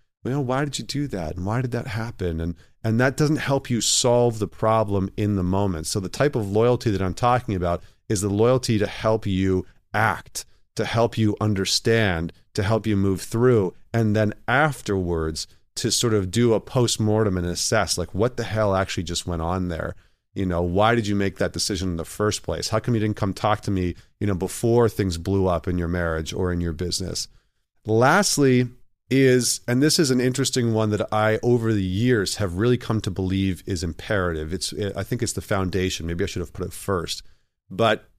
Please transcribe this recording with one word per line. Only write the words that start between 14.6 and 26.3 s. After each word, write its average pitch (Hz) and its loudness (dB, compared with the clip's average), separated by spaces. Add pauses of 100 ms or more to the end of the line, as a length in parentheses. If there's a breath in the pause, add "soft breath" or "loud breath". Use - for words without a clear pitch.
to 117 -2
sort 113 0
of 95 0
do 117 4
a 101 2
postmortem 110 2
and 87 0
assess, 90 0
like, 87 -6
what 113 0
the 117 -4
hell 104 0
actually 95 -2
just 85 -6
went 87 -4
on 90 -2
there? 80 -6 (400)
You 98 -2
know, 87 0
why 98 4
did 117 0
you 101 0
make 98 -2
that 92 0
decision 92 -2
in 85 -4
the 82 -4
first - -2
place? - -6
How 110 0
come 123 -2
you 110 2
didn't 107 -2
come 98 -2
talk 104 0
to - -4
me, 90 0 (260 soft breath)
you 101 -2
know, 101 0
before 113 2
things 95 -2
blew 95 0
up 85 0
in 90 -2
your 85 -2
marriage 82 -2